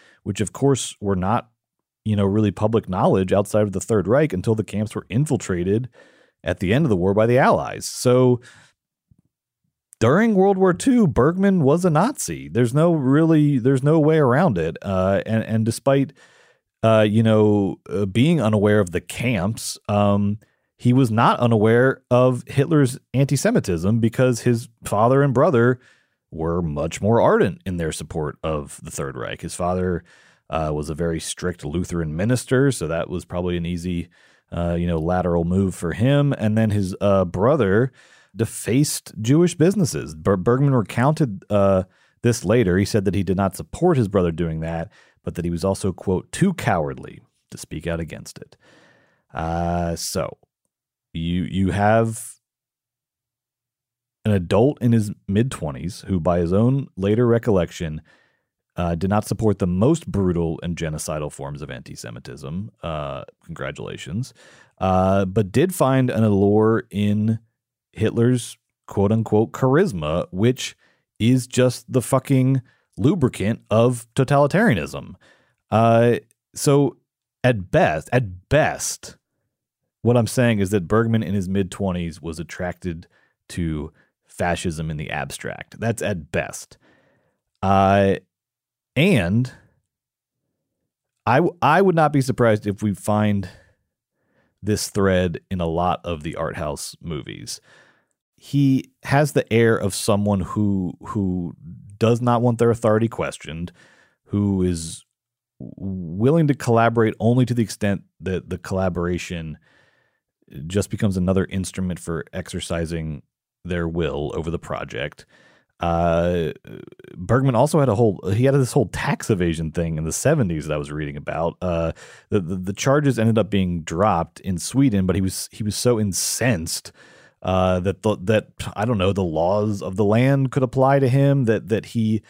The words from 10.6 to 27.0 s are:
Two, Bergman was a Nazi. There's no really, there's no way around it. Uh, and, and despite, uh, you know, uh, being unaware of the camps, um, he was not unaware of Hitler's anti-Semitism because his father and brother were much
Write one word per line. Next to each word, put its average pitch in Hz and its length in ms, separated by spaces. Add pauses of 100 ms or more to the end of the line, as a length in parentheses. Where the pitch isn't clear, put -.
Two, 233 340
Bergman 175 580
was 165 200
a 180 60
Nazi. 156 580
There's 120 240
no 165 220
really, 147 640
there's 127 240
no 156 180
way 156 160
around 139 400
it. 82 240
Uh, 95 460
and, 110 180
and 110 220
despite, 135 480 (680)
uh, 110 240
you 107 160
know, 107 540 (140)
uh, 98 160
being 135 340
unaware 104 400
of 87 120
the 87 100
camps, 110 720 (120)
um, 101 500 (400)
he 120 140
was 127 180
not 123 300
unaware 117 720
of 123 360
Hitler's 143 520 (160)
anti-Semitism 123 840
because 117 440
his 120 260 (160)
father 120 380
and 139 100
brother 123 480 (500)
were 85 300
much 78 400